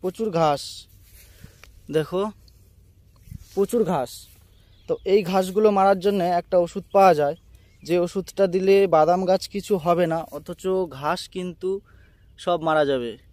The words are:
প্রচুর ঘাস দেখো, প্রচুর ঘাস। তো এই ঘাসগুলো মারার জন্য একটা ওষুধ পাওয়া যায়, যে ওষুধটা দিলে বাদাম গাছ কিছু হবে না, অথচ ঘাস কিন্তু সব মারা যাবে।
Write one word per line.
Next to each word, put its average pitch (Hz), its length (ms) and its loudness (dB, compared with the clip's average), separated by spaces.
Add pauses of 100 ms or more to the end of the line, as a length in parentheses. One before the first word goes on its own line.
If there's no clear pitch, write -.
প্রচুর 202 260 -6 (120)
ঘাস 147 220 0 (1300)
দেখো, 156 260 -2 (1300)
প্রচুর 196 360 0
ঘাস। 139 200 -2 (760)
তো - 40 -2 (200)
এই 208 80 4 (100)
ঘাসগুলো 190 380 2 (100)
মারার 196 260 4
জন্য 202 160 0 (200)
একটা - 240 -2
ওষুধ 170 280 -10
পাওয়া 196 280 8
যায়, 147 160 -2 (460)
যে 165 120 -4 (120)
ওষুধটা 190 380 -2 (100)
দিলে 190 220 4 (180)
বাদাম 165 340 4
গাছ 190 140 2 (120)
কিছু 202 180 -4 (120)
হবে 175 280 2
না, 165 60 -2 (180)
অথচ 151 280 -14 (340)
ঘাস 151 220 -4 (140)
কিন্তু 180 360 -8 (680)
সব 175 280 -2
মারা 156 240 2
যাবে। 123 200 -4 (220)